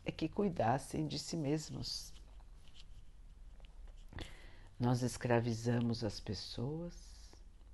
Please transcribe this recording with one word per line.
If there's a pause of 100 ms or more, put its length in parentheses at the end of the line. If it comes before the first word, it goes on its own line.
é
que
cuidassem
de
si
mesmos. (2750)
Nós
escravizamos
as
pessoas, (440)